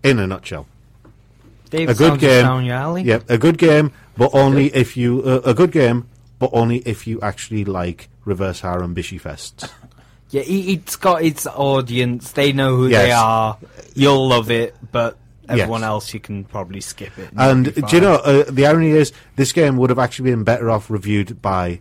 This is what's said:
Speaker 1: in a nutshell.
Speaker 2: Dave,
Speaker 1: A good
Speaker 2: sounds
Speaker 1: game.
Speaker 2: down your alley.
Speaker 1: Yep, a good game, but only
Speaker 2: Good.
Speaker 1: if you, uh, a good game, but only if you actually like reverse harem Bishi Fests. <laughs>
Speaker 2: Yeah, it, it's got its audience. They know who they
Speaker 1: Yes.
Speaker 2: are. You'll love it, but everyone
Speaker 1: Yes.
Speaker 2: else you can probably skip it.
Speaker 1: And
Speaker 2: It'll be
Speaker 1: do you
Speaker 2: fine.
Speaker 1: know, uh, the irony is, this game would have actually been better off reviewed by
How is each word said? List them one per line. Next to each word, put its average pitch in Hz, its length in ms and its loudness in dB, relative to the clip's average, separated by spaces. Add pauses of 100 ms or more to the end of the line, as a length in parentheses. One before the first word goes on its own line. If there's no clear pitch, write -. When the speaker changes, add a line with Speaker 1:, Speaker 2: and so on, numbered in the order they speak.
Speaker 1:
in 135 160 4
a 95 80 -2
nutshell. 90 380 -10 (1040)
Speaker 2:
Dave, 160 180 -2
Speaker 1:
A 120 60 2
good 131 160 4
Speaker 2:
sounds 143 100 0
Speaker 1:
game. 127 240 6
Speaker 2:
down 127 200 0
your 123 120 -4
alley. 165 260 -6
Speaker 1:
Yep, 113 280 -2
a 117 80 2
good 160 200 2
game, 151 340 4 (240)
but 127 160 2
only 139 360 4
Speaker 2:
Good. 131 100 -2
Speaker 1:
if 123 180 0
you, 123 280 0
uh, 127 200 2
a 127 100 2
good 170 180 2
game, 123 360 2 (300)
but 131 140 -2
only 117 260 0
if 113 300 -8
you 113 120 -6
actually 104 440 -6
like 90 440 -6 (160)
reverse 95 360 -6
harem 87 340 -6
Bishi 87 260 -10
Fests. - 560 -16
<laughs> - 40 -20 (500)
Speaker 2:
Yeah, 135 120 -4
it, - 80 -12
it's 185 460 -4
got 175 260 -2
its 156 240 -4
audience. 127 880 -4
They 143 200 0
know 135 240 0
who 127 120 2
they 113 200 4
Speaker 1:
Yes. 120 140 2
Speaker 2:
are. 110 360 0 (360)
You'll 135 340 2
love 117 220 0
it, 117 240 -2 (160)
but 117 260 -4 (320)
everyone 113 340 -2
Speaker 1:
Yes. 110 40 -4
Speaker 2:
else 107 280 -6
you 110 40 -12
can 101 240 -12
probably 95 380 -14
skip - 360 -16
it. 95 200 -16
Speaker 1:
And 131 320 4
Speaker 2:
It'll 147 140 -4
be 117 60 -6
Speaker 1:
do 165 100 4
you 180 40 6
Speaker 2:
fine. 196 80 4
Speaker 1:
know, 170 60 6
uh, 143 340 2
the 139 160 2
irony 160 240 4
is, 151 220 2 (240)
this 135 160 0
game 143 240 2
would 123 120 2
have 123 120 0
actually 127 320 -2
been 113 100 -2
better 117 260 0
off 110 220 -2
reviewed 104 500 -4
by 90 400 -4